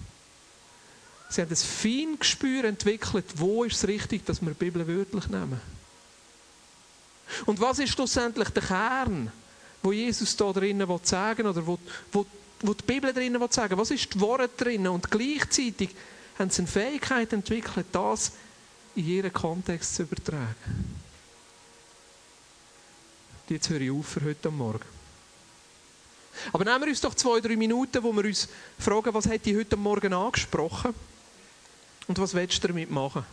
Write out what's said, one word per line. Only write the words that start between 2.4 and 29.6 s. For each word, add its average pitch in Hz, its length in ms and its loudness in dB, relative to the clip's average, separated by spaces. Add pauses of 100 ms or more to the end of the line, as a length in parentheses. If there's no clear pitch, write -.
entwickelt, 208 600 0 (120)
wo 202 280 2
ist 220 120 0
es 202 120 2
richtig, 208 380 -2
dass - 160 -2
wir 160 80 0
die 160 140 -4
Bibel 170 220 -2
wörtlich 190 420 -2
nehmen. 101 320 -4 (1900)
Und 208 140 2
was 247 180 4
ist 269 120 2
schlussendlich 240 600 0
der 202 120 0
Kern, 202 720 0 (500)
wo 190 100 4
Jesus 226 440 0
da 202 160 2
drinnen 196 360 2
will 175 140 0
sagen, 214 440 2
oder 170 200 0
wo, 175 120 0 (340)
wo, 202 140 2 (340)
wo 208 140 2
die - 100 -8
Bibel 262 280 2
drinnen 247 280 2
will 240 120 2
sagen? 196 260 2
Was 226 120 0
ist - 240 -2
die 190 60 0
Wahrheit 240 360 4
drinnen? 226 320 2
Und 180 220 -2
gleichzeitig 247 800 0 (480)
haben 190 120 0
sie - 120 0
eine 175 60 -2
Fähigkeit 240 640 0
entwickelt, 214 600 -2
das 214 400 0 (640)
in 170 100 0
ihren 180 260 0
Kontext 170 640 -2
zu 180 60 -2
übertragen. 120 920 -4 (2500)
Und 165 80 -2
jetzt - 140 -2
höre 156 120 0
ich 131 100 2
auf 139 160 -2
für - 180 -2
heute 151 260 -2
Morgen. 117 480 -4 (1500)
Aber 170 120 2
nehmen 247 180 4
wir 302 60 2
uns 277 120 0
doch - 140 0
zwei, 233 260 4
drei 226 160 0
Minuten, 240 460 2
wo 226 100 2
wir 208 120 4
uns 208 240 0 (300)
fragen, 214 340 2
was 208 140 0
hat 220 180 0
dich 208 120 4
heute 220 200 0